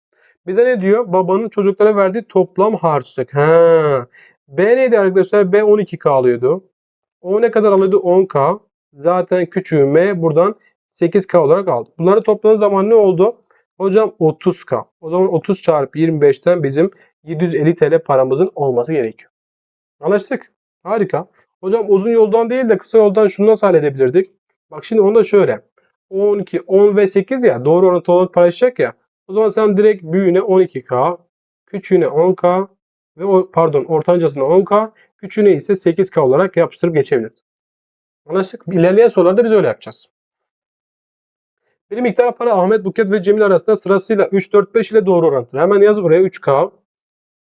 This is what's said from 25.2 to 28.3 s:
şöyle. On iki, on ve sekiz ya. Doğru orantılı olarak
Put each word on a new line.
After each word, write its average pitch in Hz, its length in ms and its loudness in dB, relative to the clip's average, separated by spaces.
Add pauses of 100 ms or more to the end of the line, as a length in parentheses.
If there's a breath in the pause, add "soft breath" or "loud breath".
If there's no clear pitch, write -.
şöyle. 156 380 0 (480)
On 202 300 -2
iki, 170 220 -8
on 202 360 2
ve 202 100 2
sekiz 247 360 -4
ya. 127 220 0
Doğru 175 220 2
orantılı 175 280 0
olarak 180 180 0